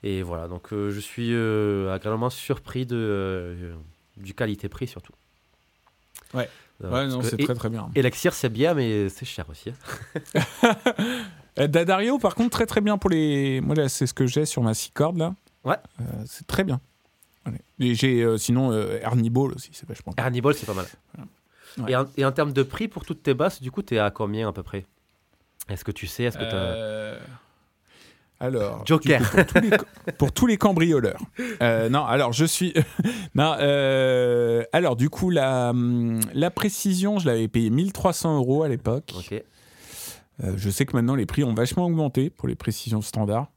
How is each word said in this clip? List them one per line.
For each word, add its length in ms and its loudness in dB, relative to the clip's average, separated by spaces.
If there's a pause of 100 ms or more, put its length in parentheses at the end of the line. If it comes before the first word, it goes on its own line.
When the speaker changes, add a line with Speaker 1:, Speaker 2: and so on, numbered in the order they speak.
Speaker 1:
Et 200 -4
voilà, 260 -8
donc, 240 -12
euh, 180 -2
je 100 -8
suis, 320 -6
euh, 600 0
agréablement 360 -2
surpris 560 -6
de, 100 -4
euh, 760 -4 (420)
du 180 -16
qualité-prix 540 -6
surtout. 240 -18 (1200)
Speaker 2:
Ouais. 140 -2 (340)
Speaker 1:
Euh, 40 -10
Speaker 2:
Ouais, 40 -6
Speaker 1:
parce 220 -2
Speaker 2:
non, 80 -4
Speaker 1:
que 80 -2
Speaker 2:
c'est 120 -2
Speaker 1:
et-, 40 2
Speaker 2:
très, 100 0
très 160 -6
bien. 240 -8
Speaker 1:
Elixir, 400 2
c'est 140 -2
bien, 260 2
mais 340 0
c'est 160 -10
cher 240 -12
aussi, 220 -14
hein. 500 -12 (420)
Speaker 2:
<laughs> 640 2 (320)
Euh, 100 4
D'Addario, 500 2
par 160 2
contre, 160 2
très, 140 0
très 160 2
bien 160 2
pour 140 0
les, 500 2
moi, 140 0
là, 160 4
c'est 160 -2
ce 80 -4
que 120 2
j'ai 200 2
sur 160 -2
ma 100 2
six 180 -6
cordes, 280 0
là. 160 -2 (300)
Speaker 1:
Ouais. 120 0 (240)
Speaker 2:
Euh, 40 -4 (200)
c'est 220 -18
très 180 0
bien. 160 -2 (640)
Allez. 140 -8 (200)
Et 160 2
j'ai, 280 4
euh, 160 4
sinon, 340 2
euh, 300 0
Ernie 260 2
Ball 240 2
aussi, 220 -12
c'est 120 -18
vachement 300 -12
bien. 80 -2
Speaker 1:
Ernie 160 -2
Ball, 140 4
c'est 100 -10
pas 80 -6
mal. 140 -4 (280)
Speaker 2:
Voilà. 140 -16 (500)
Ouais. 140 -2
Speaker 1:
Et 40 2
en, 100 0 (100)
et 80 2
en 80 2
termes 220 0
de 80 4
prix 260 -2
pour 160 -10
toutes 180 -10
tes 120 2
basses, 260 0
du 100 -8
coup, 120 -6
t'es 160 0
à 120 2
combien 380 -4
à 40 -4
peu 100 -10
près ? 240 -10 (840)
Est-ce 160 -8
que 80 -6
tu 140 -10
sais, 180 -8
est-ce 140 -2
que 60 -6
t'as 120 -4
Speaker 2:
Euh, 640 -6 (1200)
alors, 460 -2
Speaker 1:
Joker. 340 4
Speaker 2:
du 80 2
coup, 80 2
pour 160 6
tous 80 6
les 160 2
co-, 100 0 (140)
<laughs> 180 -8
pour 140 2
tous 140 4
les 100 4
cambrioleurs. 640 4 (400)
Euh, 300 4
non, 160 2
alors 260 2
je 140 2
suis, 260 0 (320)
<laughs> 300 -6
non, 260 2
euh, 1120 4
alors 240 4
du 140 2
coup, 180 -2
la, 420 2
hum, 480 0 (140)
la 180 2
précision, 680 0
je 80 0
l'avais 220 2
payée 200 2
mille 240 2
trois 220 0
cents 220 0
euros 260 2
à 60 0
l'époque. 500 -2
Speaker 1:
Ok. 240 -10 (1000)
Speaker 2:
Euh, 140 -2
je 140 -2
sais 160 0
que 100 -2
maintenant, 180 2
les 120 0
prix 180 0
ont 100 0
vachement 320 0
augmenté 440 0
pour 180 -8
les 80 -2
précisions 460 -4
standards. 540 -2